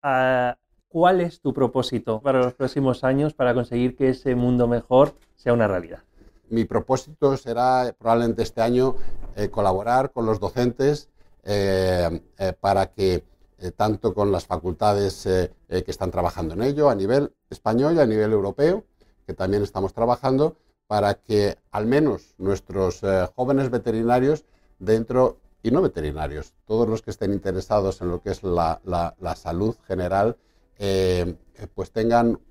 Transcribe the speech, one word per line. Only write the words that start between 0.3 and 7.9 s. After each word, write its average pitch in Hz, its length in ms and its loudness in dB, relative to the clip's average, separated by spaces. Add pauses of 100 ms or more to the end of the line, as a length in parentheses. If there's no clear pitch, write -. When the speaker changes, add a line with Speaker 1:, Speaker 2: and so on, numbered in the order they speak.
Speaker 1:
¿cuál 175 320 4
es 170 200 -6
tu 135 120 -2
propósito 120 680 -2
para 131 180 2
los 123 160 0
próximos 131 480 -2
años 139 320 0
para 123 200 0
conseguir 123 420 -2
que 131 140 2
ese 127 240 -2
mundo 123 340 2
mejor 127 460 4 (200)
sea - 180 -2
una 117 140 4
realidad? 87 380 -4 (440)
Speaker 2:
Mi 113 160 0
propósito 131 720 -2
será, 127 520 0
eh, - 40 -8